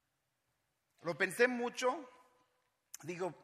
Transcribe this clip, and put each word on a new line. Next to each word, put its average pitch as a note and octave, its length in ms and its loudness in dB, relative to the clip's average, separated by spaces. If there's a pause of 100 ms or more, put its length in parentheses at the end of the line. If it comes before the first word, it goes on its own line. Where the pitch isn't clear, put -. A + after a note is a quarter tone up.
(1000)
Lo E3+ 160 -4
pensé F#3+ 300 4
mucho, B3 600 -2 (960)
digo, E3+ 300 -4 (100)